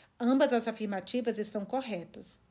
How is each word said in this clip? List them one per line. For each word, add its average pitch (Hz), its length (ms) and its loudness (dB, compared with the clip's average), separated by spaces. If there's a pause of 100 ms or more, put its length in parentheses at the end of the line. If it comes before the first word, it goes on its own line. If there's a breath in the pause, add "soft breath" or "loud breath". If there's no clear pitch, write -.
(200 loud breath)
Ambas 262 320 6
as 233 160 2
afirmativas 214 680 -2
estão 208 260 -4
corretas, 208 720 -8 (120)